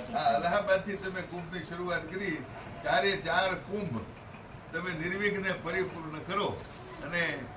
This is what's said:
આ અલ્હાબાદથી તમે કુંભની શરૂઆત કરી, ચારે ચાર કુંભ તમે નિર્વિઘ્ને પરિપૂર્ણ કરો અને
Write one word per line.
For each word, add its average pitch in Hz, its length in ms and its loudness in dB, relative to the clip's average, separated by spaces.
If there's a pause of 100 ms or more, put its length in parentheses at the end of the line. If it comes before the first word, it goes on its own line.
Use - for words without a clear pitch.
(200)
આ 233 140 6
અલ્હાબાદથી 190 680 4
તમે 185 280 -4
કુંભની 165 400 -6
શરૂઆત 175 400 0
કરી, 180 280 -2 (460)
ચારે 180 260 6 (120)
ચાર 180 280 4 (180)
કુંભ 185 280 -2 (760)
તમે 175 180 -2 (100)
નિર્વિઘ્ને 196 500 2 (140)
પરિપૂર્ણ 165 520 -2 (120)
કરો 190 180 2 (580)
અને 170 180 0 (340)